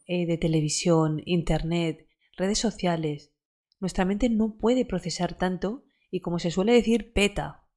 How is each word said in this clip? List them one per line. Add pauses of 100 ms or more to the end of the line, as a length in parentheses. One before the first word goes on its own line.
eh,
de
televisión,
internet, (280)
redes
sociales. (460)
Nuestra
mente
no
puede
procesar
tanto (240)
y,
como
se
suele
decir,
peta.